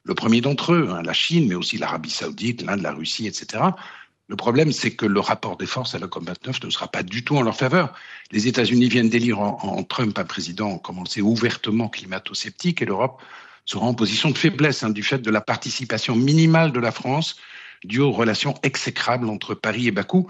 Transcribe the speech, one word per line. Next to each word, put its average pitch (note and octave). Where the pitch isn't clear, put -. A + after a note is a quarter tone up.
le -
premier A2+
d'entre C#3
eux, E3
hein, E2+
la E2
Chine, D#3+
mais F2+
aussi -
l'Arabie D#2
Saoudite, E2+
l'Inde, F#2
la D#2
Russie, D#2
et F#2+
cetera. D#3
Le G2
problème, C3
c'est A#2
que -
le G2+
rapport G2
des F#2+
forces B2
à F#2
la F#2+
cop E2+
vingt-neuf F2+
ne -
sera -
pas -
du G#2
tout D3
en C3+
leur A2+
faveur. C#3
Les G#2+
États-Unis B2
viennent A2+
d'élire A#2
en, G#2
en F#2+
Trump A2
un F#2+
président, F2+
comme F#2
on F2+
le F2
sait, -
ouvertement A2+
climato-sceptique, G2+
et -
l'Europe A2+
sera A2
en B2
position A2+
de B2+
faiblesse, D#3
hein, A2
du G#2
fait C3+
de A2+
la G#2+
participation A2+
minimale D#3+
de B2
la A#2
France C3
due G#2
aux C#3+
relations A2
exécrables A#2+
entre G#2
Paris A2
et -
Bakou. G#2